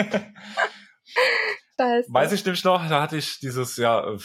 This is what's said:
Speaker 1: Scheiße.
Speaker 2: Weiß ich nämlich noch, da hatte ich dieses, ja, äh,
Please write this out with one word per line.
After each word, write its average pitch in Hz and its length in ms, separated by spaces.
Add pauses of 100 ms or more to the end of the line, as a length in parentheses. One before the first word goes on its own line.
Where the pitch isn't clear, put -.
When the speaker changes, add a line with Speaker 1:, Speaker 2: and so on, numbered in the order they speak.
(1800)
Speaker 1:
Scheiße. 240 340
Speaker 2:
Weiß 147 180
ich 202 140
nämlich 180 180
noch, 180 240
da 147 140
hatte 156 160
ich - 220
dieses, 127 380
ja, 117 360
äh, 101 120